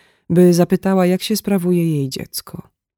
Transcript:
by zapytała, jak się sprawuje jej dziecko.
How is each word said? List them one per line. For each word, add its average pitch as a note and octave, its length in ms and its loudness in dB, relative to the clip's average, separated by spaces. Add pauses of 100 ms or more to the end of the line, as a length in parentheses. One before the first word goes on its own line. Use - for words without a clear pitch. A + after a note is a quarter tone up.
(300)
by F3 240 6
zapytała, F#3 520 0
jak F#3 160 0
się G#3+ 140 -4
sprawuje F3 600 -2
jej C3+ 120 -4
dziecko. - 600 -14 (300)